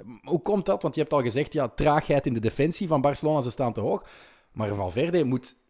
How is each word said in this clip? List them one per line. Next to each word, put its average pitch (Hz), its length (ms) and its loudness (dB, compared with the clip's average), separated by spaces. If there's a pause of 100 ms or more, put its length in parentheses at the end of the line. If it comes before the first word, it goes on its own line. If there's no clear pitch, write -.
(240)
Hoe 160 180 0
komt 202 240 0
dat? 196 160 0
Want 147 140 -2
je 156 60 0
hebt 147 120 -2
al 143 80 4
gezegd, 120 320 -2
ja, 139 140 0
traagheid 147 580 2
in 131 80 0
de 113 60 0
defensie 151 480 0
van 151 140 2
Barcelona, 143 400 2
ze 120 100 -2
staan 120 220 -2
te 113 80 -6
hoog. 170 220 -2 (480)
Maar 104 240 -2
Valverde 127 480 0
moet 123 320 -2 (140)